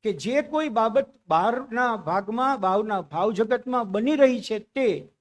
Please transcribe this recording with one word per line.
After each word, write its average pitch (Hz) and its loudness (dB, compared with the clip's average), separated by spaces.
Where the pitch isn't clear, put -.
કે 214 -2
જે 214 0
કોઈ 302 -2
બાબત 226 0
બહારના 233 0
ભાગમાં, 208 -2
બહારના 196 0
ભાવ 165 -2
જગતમાં 233 -2
બની 233 0
રહી 262 4
છે 214 -6
તે 208 -2